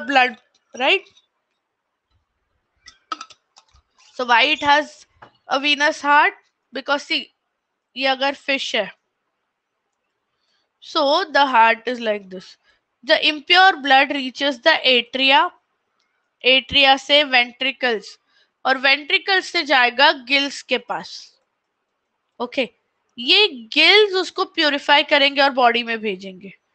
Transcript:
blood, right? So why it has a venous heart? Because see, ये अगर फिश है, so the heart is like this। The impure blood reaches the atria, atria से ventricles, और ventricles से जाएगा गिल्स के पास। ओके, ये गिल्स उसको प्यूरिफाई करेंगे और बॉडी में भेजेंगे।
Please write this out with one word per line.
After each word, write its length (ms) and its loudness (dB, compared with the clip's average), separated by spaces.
blood, 300 0
right? 360 -2
So 120 -6
why 160 2
it 60 -8
has 320 0
a 60 0
venous 420 -2
heart? 320 2
Because 300 -4
see, 180 -4
ये 100 -4
अगर 280 -2
फिश 420 -6
है, 160 -4
so 200 -2
the 220 2
heart 420 2
is 120 -6
like 280 -6
this। 160 -16
The 120 2
impure 420 4
blood 400 2
reaches 460 -6
the 180 2
atria, 640 2
atria 540 2
से 260 2
ventricles, 800 -2
और 120 0
ventricles 640 0
से 200 -4
जाएगा 500 2
गिल्स 500 -4
के 160 -4
पास। 560 -14
ओके, 280 -6
ये 300 2
गिल्स 680 0
उसको 300 -4
प्यूरिफाई 580 0
करेंगे 400 0
और 80 2
बॉडी 320 0
में 160 -6
भेजेंगे। 540 -12